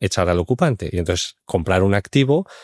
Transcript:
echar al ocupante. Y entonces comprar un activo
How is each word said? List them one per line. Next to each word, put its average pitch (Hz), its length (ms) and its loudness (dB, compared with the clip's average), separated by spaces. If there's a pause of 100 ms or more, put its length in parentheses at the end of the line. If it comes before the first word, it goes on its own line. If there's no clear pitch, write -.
echar 92 300 0
al 87 80 2
ocupante. 120 520 -2
Y 90 80 -4
entonces 87 360 -4 (100)
comprar 92 380 0
un 98 100 4
activo 139 560 0 (160)